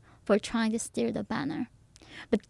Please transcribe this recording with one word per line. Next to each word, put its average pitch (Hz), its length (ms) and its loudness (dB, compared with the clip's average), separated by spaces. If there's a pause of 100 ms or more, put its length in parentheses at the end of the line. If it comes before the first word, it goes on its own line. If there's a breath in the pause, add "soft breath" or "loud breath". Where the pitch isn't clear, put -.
(240 soft breath)
for 208 140 4
trying 226 360 0
to 226 40 0
steal 233 340 -2
the 214 120 -4
banner. 262 460 -4 (600 loud breath)
But 226 200 2